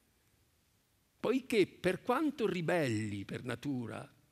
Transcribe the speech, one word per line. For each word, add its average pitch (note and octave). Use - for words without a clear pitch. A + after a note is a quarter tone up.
poiché, A3
per -
quanto B3+
ribelli C3
per -
natura, B2